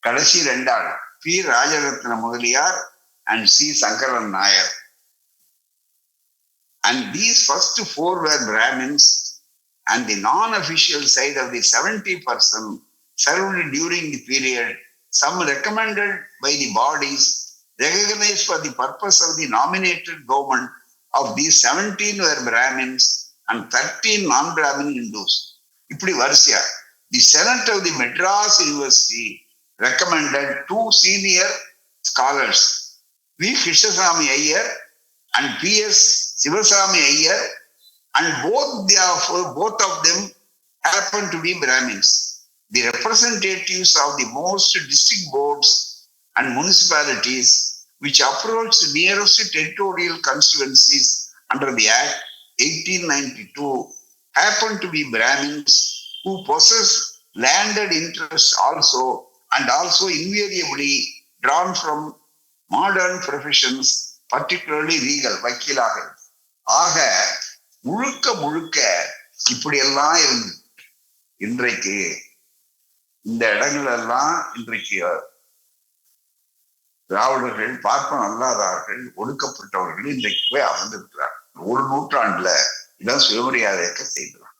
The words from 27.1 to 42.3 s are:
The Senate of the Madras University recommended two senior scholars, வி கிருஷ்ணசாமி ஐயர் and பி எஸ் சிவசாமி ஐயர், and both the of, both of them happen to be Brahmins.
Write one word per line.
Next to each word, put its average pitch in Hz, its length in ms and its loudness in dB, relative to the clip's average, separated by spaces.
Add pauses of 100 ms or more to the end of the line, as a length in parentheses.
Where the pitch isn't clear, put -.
The 247 100 4 (100)
Senate 240 420 2
of 196 120 -2
the 160 160 -2
Madras 196 520 2 (140)
University 131 580 0 (520)
recommended 143 680 0 (220)
two 220 160 0 (180)
senior 190 480 2 (600)
scholars, 131 500 2 (800)
வி 185 100 0 (140)
கிருஷ்ணசாமி 175 640 2 (120)
ஐயர் 156 320 0 (680)
and 139 100 0 (140)
பி 185 120 0 (140)
எஸ் - 160 6 (380)
சிவசாமி 190 580 4 (140)
ஐயர், 160 320 2 (720)
and 165 100 2 (180)
both 254 260 0 (180)
the 190 80 6 (100)
of, 175 160 2 (360)
both 208 280 -2
of 180 60 -2 (120)
them 170 140 4 (640)
happen 196 400 0 (100)
to 175 120 -6
be 175 60 0 (120)
Brahmins. 127 460 2 (640)